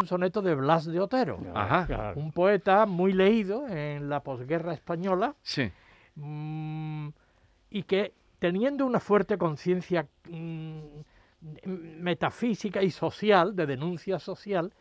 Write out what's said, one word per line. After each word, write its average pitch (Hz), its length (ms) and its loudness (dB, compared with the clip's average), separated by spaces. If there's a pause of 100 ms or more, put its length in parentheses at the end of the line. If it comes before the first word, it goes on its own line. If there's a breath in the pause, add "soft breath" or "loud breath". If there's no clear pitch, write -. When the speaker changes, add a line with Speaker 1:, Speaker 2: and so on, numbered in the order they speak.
Speaker 1:
un - 40 -4
soneto 185 360 0
de 175 120 2
Blas 147 300 4
de 165 160 -2
Otero. 190 380 0
Speaker 2:
Claro, 92 200 -6
Speaker 3:
Ajá. 135 280 2
Speaker 2:
claro. 110 340 -4
Speaker 1:
Un 151 120 -6
poeta 196 520 4
muy 190 300 2
leído 208 520 2
en 147 440 -6
la 143 120 -2
posguerra 151 520 -4
española. 185 680 -2
Speaker 3:
Sí. 117 300 -2 (440 soft breath)
Speaker 1:
Mm, 151 920 -6 (600)
y 202 140 -4
que, 196 280 0 (260)
teniendo 240 460 2
una 240 160 2
fuerte 202 380 2
conciencia, 175 680 0 (220)
mm, 160 520 -10 (840)
metafísica 175 1200 -2
y 190 80 4
social, 196 640 4
de 165 100 0
denuncia 160 520 -4
social, 190 640 -4